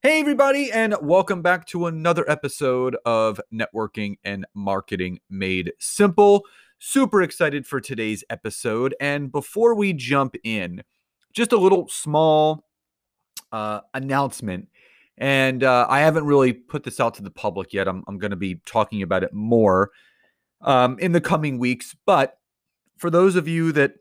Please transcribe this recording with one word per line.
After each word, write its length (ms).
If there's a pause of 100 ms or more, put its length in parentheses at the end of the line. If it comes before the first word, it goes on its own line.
Hey, 180
everybody, 520
and 300
welcome 400
back 280
to 180
another 420
episode 680 (100)
of 360 (100)
Networking 720
and 300
Marketing 680 (120)
Made 480
Simple. 640 (340)
Super 460
excited 420
for 160
today's 480
episode. 720
And 300
before 420
we 200
jump 500
in, 400 (500)
just 200
a 40
little 300
small, 800 (840)
uh, 280 (160)
announcement. 760 (480)
And, 460
uh, 260
I 120
haven't 240
really 280
put 300
this 160
out 160
to 80
the 80
public 420
yet. 140
I'm, 200
I'm 120
gonna 160
be 320
talking 340
about 220
it 100
more, 560 (720)
um, 380
in 140
the 80
coming 360
weeks. 380 (100)
But 320 (580)
for 140
those 260
of 120
you 240
that 300